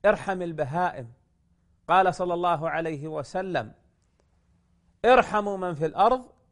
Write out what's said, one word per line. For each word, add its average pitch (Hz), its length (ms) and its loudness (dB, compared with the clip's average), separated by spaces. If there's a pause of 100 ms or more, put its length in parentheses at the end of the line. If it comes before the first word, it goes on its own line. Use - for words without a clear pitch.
ارحم 196 380 2
البهائم، 151 720 -4 (760)
قال 180 260 4
صلى 180 200 -2
الله 170 360 -2
عليه 160 380 -6
وسلم: 156 640 -6 (1300)
"ارحموا 208 520 4
من 180 180 -4
في 156 120 -4
الأرض 226 380 2 (280)